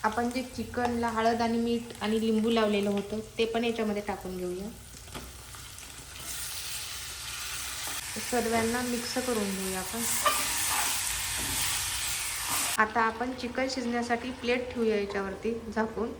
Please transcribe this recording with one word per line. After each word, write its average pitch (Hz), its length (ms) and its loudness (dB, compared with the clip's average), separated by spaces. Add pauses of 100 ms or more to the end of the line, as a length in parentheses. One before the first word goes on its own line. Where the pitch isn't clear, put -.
आपण 240 260 2
जे 254 140 -2
चिकनला 233 680 0
हळद 226 320 4
आणि 233 160 4
मीठ 233 240 2 (200)
आणि 214 200 2
लिंबू 220 280 4
लावलेलं 208 400 4
होतं, 202 300 0 (180)
ते 226 80 4
पण 233 180 0
याच्यामध्ये 220 440 0
टाकून 185 300 -4
घेऊया. 180 320 -4 (3500)
सर्वांना 226 500 2
मिक्स 240 320 -2
करून 247 300 2
घेऊया 190 360 -2
आपण. 185 200 -4 (2750)
आता 214 200 4
आपण 226 300 2
चिकन 254 380 -2
शिजण्यासाठी 240 640 0
प्लेट 247 420 0
ठेवूया 220 220 4
याच्यावरती 202 800 0
झाकून. 220 440 0